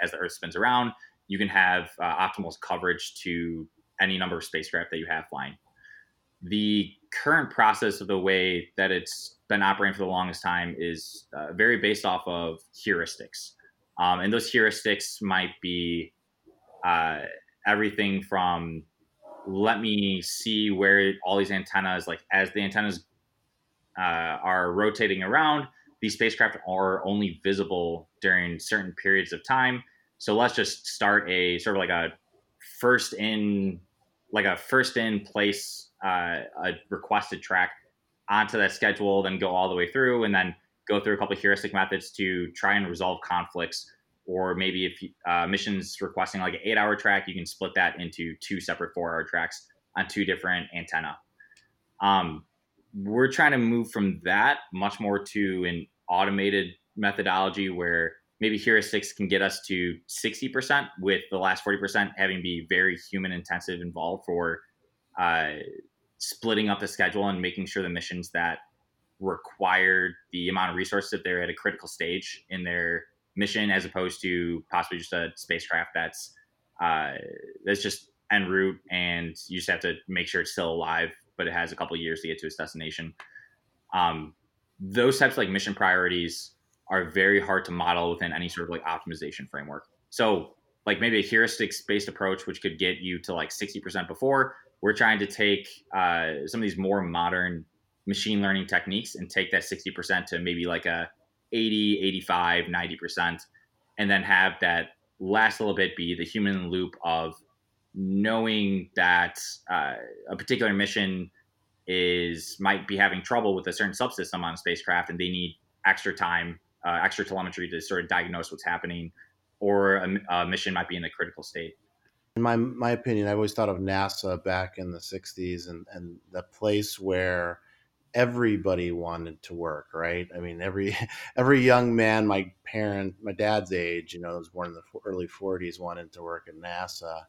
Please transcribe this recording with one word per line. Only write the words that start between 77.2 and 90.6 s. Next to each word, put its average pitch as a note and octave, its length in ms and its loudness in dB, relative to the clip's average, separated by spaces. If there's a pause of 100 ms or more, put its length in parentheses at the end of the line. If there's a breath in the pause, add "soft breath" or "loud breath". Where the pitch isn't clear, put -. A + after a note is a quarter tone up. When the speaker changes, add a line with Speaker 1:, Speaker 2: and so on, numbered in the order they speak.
Speaker 1:
that's G2+ 180 2
just - 280 -6 (200)
en G2 160 2
route F#2+ 320 2 (100)
and F2 460 -2 (140)
you F2+ 80 -6
just F2 120 -2
have F2 120 0
to E2 140 0 (120)
make F2+ 180 -2
sure F#2 140 -2
it's - 140 -4
still E2+ 180 0
alive, E2 380 0 (280)
but F2+ 80 -2
it E2+ 60 -2
has E2+ 220 -2
a - 20 -12
couple E2+ 200 -6
of E2 60 -4
years D#2+ 200 -4
to E2 80 -6
get D#2+ 80 -6
to - 80 -10
its D#2 100 -10
destination. D#2+ 580 -8 (800 loud breath)
Um, E2 420 0 (440)
those A#2+ 400 2
types C3 140 6
of, C3+ 60 -2
like, G2 100 2
mission G2 240 -2
priorities F2+ 800 0 (380)
are F#2 220 0
very G2 300 6
hard F#2+ 240 0
to F2+ 60 -10
model F2 400 2
within E2+ 200 -4
any F2 160 -4
sort E2+ 220 -8
of, - 20 -8
like, E2+ 140 -6
optimization D#2 640 -8
framework. D2 360 -12 (260)
So, G#2 440 2 (300)